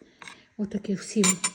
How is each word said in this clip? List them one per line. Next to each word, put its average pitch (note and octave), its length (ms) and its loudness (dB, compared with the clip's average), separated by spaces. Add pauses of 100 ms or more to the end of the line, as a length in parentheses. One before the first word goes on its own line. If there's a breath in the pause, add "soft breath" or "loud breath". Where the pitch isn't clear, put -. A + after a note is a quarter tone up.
(580 loud breath)
Отаке G#3 360 -2
всім G3 320 2 (300)